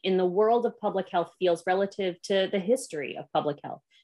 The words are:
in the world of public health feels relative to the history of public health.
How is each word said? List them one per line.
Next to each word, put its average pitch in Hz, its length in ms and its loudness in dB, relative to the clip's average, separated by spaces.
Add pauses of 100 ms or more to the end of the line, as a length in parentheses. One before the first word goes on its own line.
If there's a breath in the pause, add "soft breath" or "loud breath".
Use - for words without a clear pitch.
in 190 140 2
the 185 80 4
world 220 400 2
of - 140 -4
public 190 300 -2
health 175 300 -2
feels 170 260 2
relative 190 580 -2
to 190 280 0
the 202 80 0
history 180 560 -2
of 143 160 -12
public 147 320 0
health. - 180 -10 (220)